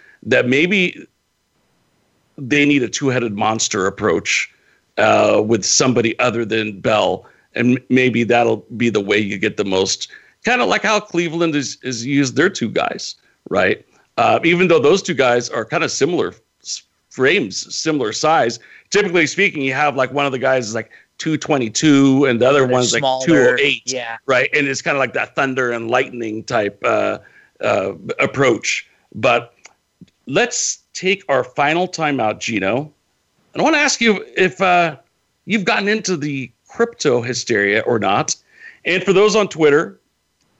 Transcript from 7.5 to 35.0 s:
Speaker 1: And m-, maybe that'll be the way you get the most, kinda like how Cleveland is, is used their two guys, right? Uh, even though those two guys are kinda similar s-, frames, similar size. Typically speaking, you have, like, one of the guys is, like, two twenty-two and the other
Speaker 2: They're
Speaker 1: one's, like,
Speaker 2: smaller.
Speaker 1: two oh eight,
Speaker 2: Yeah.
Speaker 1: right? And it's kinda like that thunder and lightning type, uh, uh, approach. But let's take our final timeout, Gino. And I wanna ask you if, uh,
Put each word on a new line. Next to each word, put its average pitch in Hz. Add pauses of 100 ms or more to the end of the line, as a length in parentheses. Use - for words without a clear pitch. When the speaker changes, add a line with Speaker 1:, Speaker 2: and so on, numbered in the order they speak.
Speaker 1:
And 123
m-, -
maybe 127
that'll 117 (100)
be 117
the 104
way 101
you 101
get 90
the 104
most, 95 (360)
kinda 247
like 202
how 214
Cleveland 170
is, 135
is 117
used 139
their 165
two -
guys, - (340)
right? 95 (300)
Uh, 113
even 175
though 160
those 180
two 139
guys 120
are 117
kinda 151
similar 135 (280)
s-, - (280)
frames, 131
similar 139
size. 123 (320)
Typically 180
speaking, 180
you 135
have, 139
like, 123
one 143
of 135
the 131
guys 131
is, 110
like, 110 (280)
two 160
twenty-two 139
and 120
the 123
other 139
Speaker 2:
They're -
Speaker 1:
one's, 123
like, 117
Speaker 2:
smaller. 131
Speaker 1:
two 165
oh 127
eight, 139
Speaker 2:
Yeah. 120 (100)
Speaker 1:
right? 131
And 147
it's 135
kinda 147
like 127
that 120
thunder 131
and 117
lightning 117
type, 107
uh, 104 (420)
uh, 98 (260)
approach. - (260)
But 120 (720)
let's 202 (120)
take 190
our 131
final 156
timeout, 131
Gino. 117 (600)
And -
I -
wanna 302
ask 294
you 220 (120)
if, 185
uh, 175 (480)